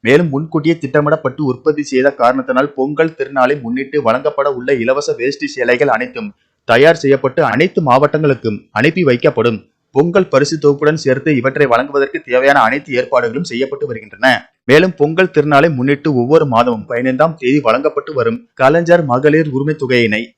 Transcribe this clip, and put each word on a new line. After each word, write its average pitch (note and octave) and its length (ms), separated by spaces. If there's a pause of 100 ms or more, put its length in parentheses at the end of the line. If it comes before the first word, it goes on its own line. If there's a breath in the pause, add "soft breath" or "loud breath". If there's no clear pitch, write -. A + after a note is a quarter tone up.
மேலும், D3+ 280
முன்கூட்டியே D#3+ 480
திட்டமிடப்பட்டு D3 680
உற்பத்தி D3 380
செய்த C3+ 300
காரணத்தினால், C3 600
பொங்கல் D3+ 440
திருநாளை C3+ 440
முன்னிட்டு C3+ 400
வழங்கப்பட C#3 520
உள்ள B2+ 200
இலவச C3 400
வேஷ்டி C3+ 340
சேலைகள் B2 400
அனைத்தும் A#2 460 (320)
தயார் C#3 300
செய்யப்பட்டு C#3 480
அனைத்து D3+ 380
மாவட்டங்களுக்கும் C3+ 920
அனுப்பி E3 320
வைக்கப்படும். A#2+ 680 (200)
பொங்கல் F3 360
பரிசு D3 300
தொகுப்புடன் D3 360
சேர்த்து D3+ 420
இவற்றை C3+ 320
வழங்குவதற்கு C#3 580
தேவையான C3 340
அனைத்து C3 340
ஏற்பாடுகளும் B2 500
செய்யப்பட்டு C3+ 440
வருகின்றன. A2 640 (140)
மேலும், E3 300
பொங்கல் D#3+ 380
திருநாளை D3+ 400
முன்னிட்டு C#3 420
ஒவ்வொரு C#3+ 300
மாதமும் A#2+ 400
பதினைந்தாம் C3 540
தேதி C3+ 200
வழங்கப்பட்டு C#3+ 540
வரும் A#2 400
கலைஞர் E3 520
மகளிர் D3 440
உரிமைத் C#3+ 320
தொகையினை A#2 440 (120)